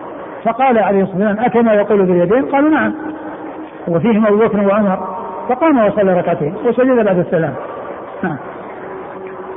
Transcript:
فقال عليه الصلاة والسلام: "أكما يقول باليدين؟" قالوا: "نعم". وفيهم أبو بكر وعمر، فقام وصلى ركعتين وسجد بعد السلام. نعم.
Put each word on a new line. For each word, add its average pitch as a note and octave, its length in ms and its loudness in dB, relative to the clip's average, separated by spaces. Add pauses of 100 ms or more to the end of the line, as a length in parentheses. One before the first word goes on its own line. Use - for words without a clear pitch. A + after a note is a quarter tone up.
(440)
فقال B3 340 2
عليه G3+ 260 4
الصلاة F#3+ 240 0
والسلام: A3 180 0
"أكما A#3 280 4
يقول G3+ 320 4
باليدين؟" F#3 400 4
قالوا: C#4+ 240 2
"نعم". A3 240 2 (960)
وفيهم G3+ 380 2
أبو G#3 120 4
بكر G#3 300 2
وعمر، G3 400 0 (420)
فقام B3+ 380 4
وصلى F#3+ 320 2
ركعتين E3+ 340 -2 (120)
وسجد A#3+ 400 2
بعد F#3 140 2
السلام. E3 340 -2 (680)
نعم. D#3+ 140 -6 (1200)